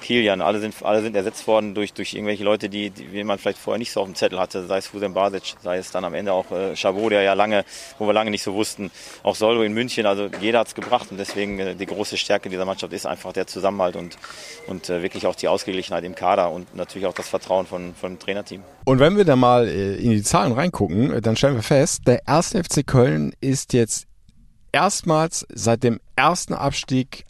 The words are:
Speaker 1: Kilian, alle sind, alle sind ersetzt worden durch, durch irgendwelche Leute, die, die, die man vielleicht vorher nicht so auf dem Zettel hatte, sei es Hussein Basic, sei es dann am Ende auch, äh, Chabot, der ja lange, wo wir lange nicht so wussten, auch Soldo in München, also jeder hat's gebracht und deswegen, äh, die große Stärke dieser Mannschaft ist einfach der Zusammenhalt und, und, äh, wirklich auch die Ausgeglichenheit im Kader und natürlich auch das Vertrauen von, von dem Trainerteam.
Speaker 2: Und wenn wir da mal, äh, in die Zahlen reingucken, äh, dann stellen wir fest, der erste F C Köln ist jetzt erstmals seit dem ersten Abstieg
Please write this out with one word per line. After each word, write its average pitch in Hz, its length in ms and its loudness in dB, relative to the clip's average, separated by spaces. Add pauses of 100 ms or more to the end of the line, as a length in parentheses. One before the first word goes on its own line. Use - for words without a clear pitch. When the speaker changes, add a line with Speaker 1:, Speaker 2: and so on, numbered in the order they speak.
Speaker 1:
Kilian, 104 400 2
alle 104 180 2
sind, 107 220 -6
alle 107 180 2
sind 107 160 -4
ersetzt 101 300 -4
worden 107 280 2
durch, 101 200 -4
durch 98 180 -8
irgendwelche 104 320 -4
Leute, 107 240 0
die, 104 220 -6
die, 92 160 -16
die 101 180 -8
man 101 140 -2
vielleicht 101 180 -2
vorher 104 220 -4
nicht 117 140 -8
so 104 100 -2
auf 98 40 -4
dem 98 80 -10
Zettel 92 240 0
hatte, 92 280 -4
sei 95 100 0
es - 160 -6
Hussein 101 220 -4
Basic, 95 480 0
sei 90 160 -2
es 92 120 -8
dann 92 140 -4
am 87 80 -6
Ende 95 220 -2
auch, 92 160 -2
äh, 92 260 -4
Chabot, 104 360 0
der 101 100 4
ja 98 100 4
lange, 104 320 2 (340)
wo 107 80 -2
wir 104 60 4
lange 107 180 2
nicht 104 120 -4
so 104 100 -6
wussten, 104 380 -4 (320)
auch 101 120 0
Soldo 113 280 4
in 107 100 0
München, 117 320 -2
also 101 240 2 (100)
jeder 113 200 2
hat's - 160 0
gebracht 110 360 -2
und 98 60 -12
deswegen, 101 420 -4
äh, 95 160 -4
die 98 120 -8
große 101 320 -6
Stärke - 320 -2
dieser 92 160 -4
Mannschaft 95 260 -6
ist 98 140 -6
einfach 90 260 -8
der 92 140 -4
Zusammenhalt 95 500 0
und, 87 220 -12 (480)
und, 92 240 -8
äh, 87 120 -2
wirklich 95 240 -4
auch 90 80 0
die - 140 -2
Ausgeglichenheit 92 560 -2
im 90 100 -10
Kader 92 380 2
und 87 240 -12
natürlich 92 300 -6
auch 87 80 -4
das - 160 -8
Vertrauen 92 340 0
von, 90 300 -8
von 92 180 -8
dem 92 60 -12
Trainerteam. 98 440 -8 (220)
Speaker 2:
Und 131 140 4
wenn 160 180 6
wir 202 80 6
da 151 100 6
mal, 123 320 6
äh, 98 280 -2
in 117 160 2
die 104 120 4
Zahlen 170 300 2
reingucken, 117 580 0
äh, - 120 0
dann 110 140 2
stellen 139 180 4
wir 113 80 0
fest, 143 440 2
der 123 220 4
erste 165 300 2
F 170 100 -2
C 151 140 2
Köln 139 580 4
ist 131 320 -2
jetzt 117 320 2 (680)
erstmals 160 800 2
seit 113 280 2
dem 117 180 2 (160)
ersten 165 360 2
Abstieg - 760 -2